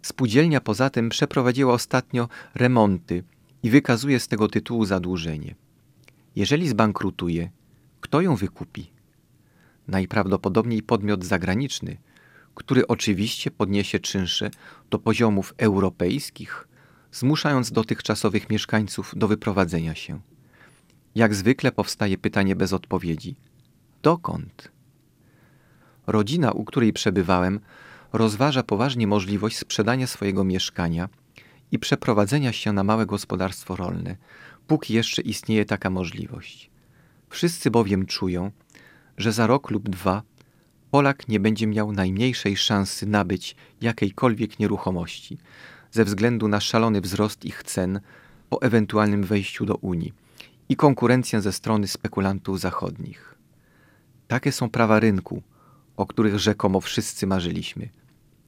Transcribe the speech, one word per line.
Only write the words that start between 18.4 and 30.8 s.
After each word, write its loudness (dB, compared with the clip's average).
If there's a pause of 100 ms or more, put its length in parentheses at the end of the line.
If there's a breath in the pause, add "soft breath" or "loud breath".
mieszkańców -2
do 2
wyprowadzenia 0
się. -12 (960 soft breath)
Jak 4
zwykle 2
powstaje -2
pytanie 0
bez 0
odpowiedzi. -4 (680)
Dokąd? -2 (1400 soft breath)
Rodzina, 2
u -4
której 2
przebywałem, 2 (540 loud breath)
rozważa 2
poważnie 0
możliwość 0
sprzedania -2
swojego -2
mieszkania -2 (600 soft breath)